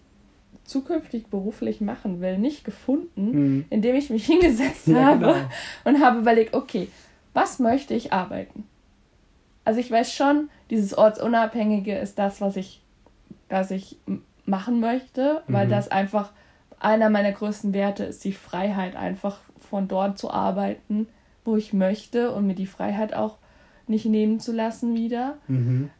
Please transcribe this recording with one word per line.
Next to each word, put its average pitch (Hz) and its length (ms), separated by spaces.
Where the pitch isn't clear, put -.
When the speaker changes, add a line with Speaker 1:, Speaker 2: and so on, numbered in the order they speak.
Speaker 1:
zukünftig 269 640
beruflich 214 540
machen 202 400
will, 185 160
nicht 269 260
gefunden, 254 680
Speaker 2:
Mhm. 143 120
Speaker 1:
indem 226 260
ich 285 140
mich 220 160
<laughs> - 20
hingesetzt 269 600
Speaker 2:
Ja, 247 180
Speaker 1:
habe 285 200
Speaker 2:
genau. 302 120
Speaker 1:
und 285 200
habe 240 160
überlegt, 226 340
okay, - 340
was - 260
möchte 247 340
ich 233 200
arbeiten? 190 500
Also 226 140
ich 240 120
weiß 233 220
schon, 294 360
dieses 214 280
Ortsunabhängige 214 1000
ist - 200
das, 196 220
was 196 160
ich, 185 260
was 190 220
ich - 260
m-, 196 140
machen 202 340
möchte, 254 680
weil 196 200
Speaker 2:
Mhm. - 40
Speaker 1:
das 202 180
einfach 196 420
einer 220 300
meiner 202 220
größten 208 420
Werte 196 300
ist, - 220
die 196 80
Freiheit, 190 640
einfach 190 440
von 196 180
dort 196 320
zu - 100
arbeiten, 202 800
wo 220 120
ich 214 180
möchte 208 580
und 202 160
mir 190 60
die 190 140
Freiheit 208 480
auch 214 220
nicht 220 180
nehmen 214 340
zu 233 120
lassen 226 440
wieder. 240 400
Speaker 2:
Mhm. 127 420